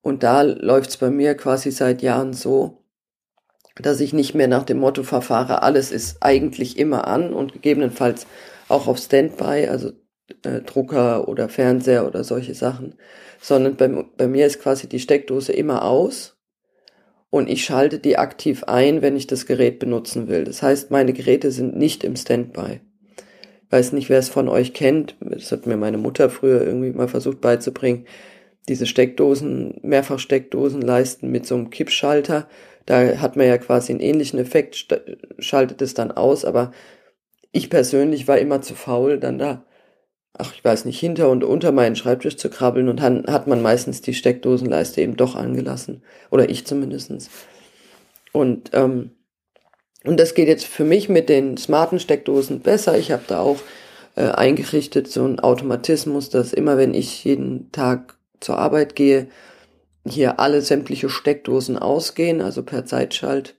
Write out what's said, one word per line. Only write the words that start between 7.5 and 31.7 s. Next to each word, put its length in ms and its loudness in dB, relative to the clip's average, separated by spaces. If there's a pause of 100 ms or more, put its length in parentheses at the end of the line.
gegebenenfalls 760 0 (420)
auch 180 2
auf 120 0
Standby, 720 0
also, 240 -4 (500)
äh, 180 -6
Drucker 680 0
oder 200 -4
Fernseher 580 2
oder 180 -6
solche 300 -6
Sachen, 400 -6 (460)
sondern 360 2
bei, 120 4 (280)
bei 100 0
mir 200 4
ist 140 0
quasi 280 -2
die 120 -6
Steckdose 520 0
immer 320 -2
aus 520 0 (960)
und 180 0
ich 160 -2
schalte 340 2
die 200 2
aktiv 460 -2
ein, 380 4
wenn 140 2
ich 100 -6
das 200 -6
Gerät 320 2
benutzen 500 -6
will. 160 0
Das 180 -10
heißt, 280 2
meine 220 2
Geräte 380 2
sind 260 -6
nicht 280 0
im 120 -6
Standby. 640 -4 (360)
Ich 560 -14
weiß 200 4
nicht, 160 -4
wer 100 6
es 100 0
von 200 0
euch 240 0
kennt. 480 0
Das 320 -10
hat 140 -6
mir 100 -2
meine 220 -2
Mutter 320 2
früher 340 2
irgendwie 280 -2
mal 160 -2
versucht 320 -4
beizubringen. 680 0 (600)
Diese 180 -4
Steckdosen, 960 0
Mehrfachsteckdosenleisten 1500 0
mit 160 -4
so 100 -4
einem 140 -6